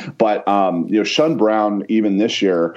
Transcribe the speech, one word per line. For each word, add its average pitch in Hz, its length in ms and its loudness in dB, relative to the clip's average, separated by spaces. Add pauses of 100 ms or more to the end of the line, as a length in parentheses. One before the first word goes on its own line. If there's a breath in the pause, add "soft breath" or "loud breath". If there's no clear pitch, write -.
(180 loud breath)
But, 107 280 0
um, 92 440 0
you 101 80 0
know, 104 80 2
Shun 156 320 0
Brown, 107 500 0
even 107 300 0
this 110 240 -2
year, 85 360 0